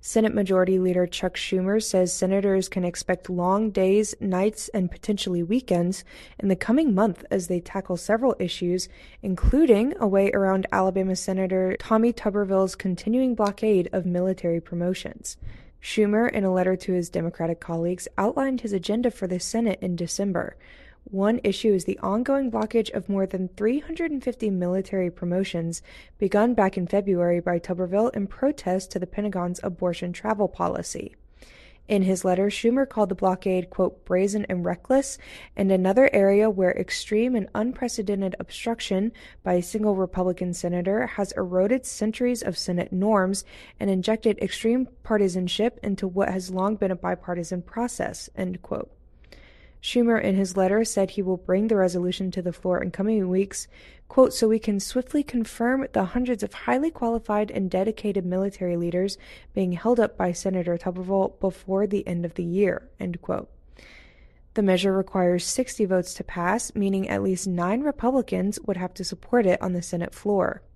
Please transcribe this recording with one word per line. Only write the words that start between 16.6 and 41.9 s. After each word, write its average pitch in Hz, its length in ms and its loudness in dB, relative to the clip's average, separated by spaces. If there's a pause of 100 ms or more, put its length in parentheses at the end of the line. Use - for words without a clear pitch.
to 185 180 -4
his 175 180 -2
Democratic 165 480 -4
colleagues, 170 480 -4 (100)
outlined 254 440 0
his 208 120 -4
agenda 220 380 0
for - 160 -6
the 180 120 -2
Senate 226 400 -2
in 180 160 -2
December. 175 600 -4 (480)
One 202 380 2
issue 202 300 2
is 180 120 2
the - 140 -2
ongoing 247 520 0
blockage 220 420 0
of - 160 -4
more 196 160 2
than 185 300 -4
three 233 240 2
hundred 330 320 -4
and 269 120 -4
fifty 233 280 -2
military 185 580 0
promotions 175 720 -2 (380)
begun 208 340 4
back 196 240 4
in 180 80 -2
February 175 540 2
by 175 180 0
Tuberville 185 560 0
in 196 140 -2
protest 190 640 -2
to 196 80 -4
the 175 80 -6
Pentagon's 185 560 -4
abortion 180 500 -4
travel 208 340 -2
policy. - 680 -6 (720)
In 202 160 2
his 185 200 0
letter, 185 240 2
Schumer 247 400 2
called 214 220 0
the 190 60 -2
blockade, 185 560 0
quote, - 340 -2
"brazen 196 440 0
and 180 140 -2
reckless," 214 540 0 (380)
and 196 160 2
another 190 420 6
area 202 340 6
where 190 300 2
extreme 220 560 -2
and 214 220 -2
unprecedented 208 840 -2
obstruction 226 720 -2 (300)
by 185 120 0
a 180 100 2
single 208 320 0
Republican 180 580 -2
senator 180 540 0
has 202 240 -4
eroded 190 560 0
centuries 233 560 -2